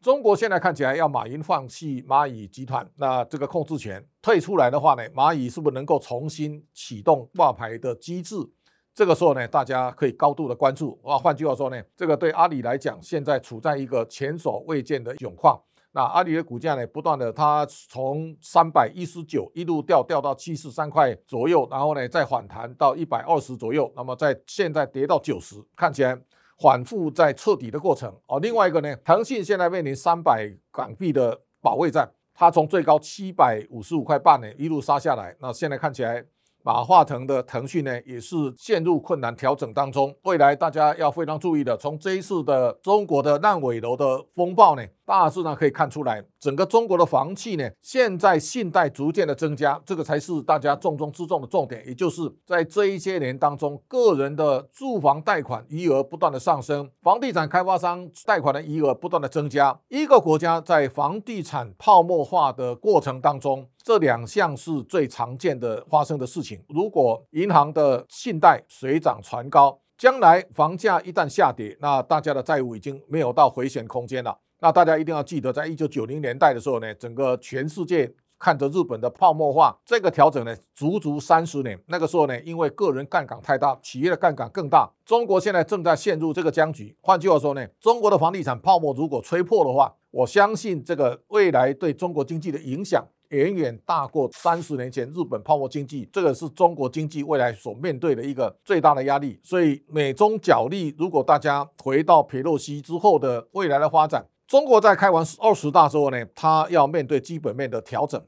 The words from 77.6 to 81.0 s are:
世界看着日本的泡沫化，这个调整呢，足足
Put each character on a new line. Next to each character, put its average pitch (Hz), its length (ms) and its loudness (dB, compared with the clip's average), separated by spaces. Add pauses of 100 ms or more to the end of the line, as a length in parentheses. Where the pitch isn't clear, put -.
世 165 160 -8
界 147 260 0 (300)
看 156 180 2
着 139 120 -2
日 175 140 0
本 120 180 -6
的 117 80 -2
泡 170 240 2
沫 156 180 0
化， 139 320 4
这 233 160 0
个 185 100 2
调 151 200 6
整 135 160 -2
呢， 117 100 -8 (180)
足 165 240 -2
足 147 220 -4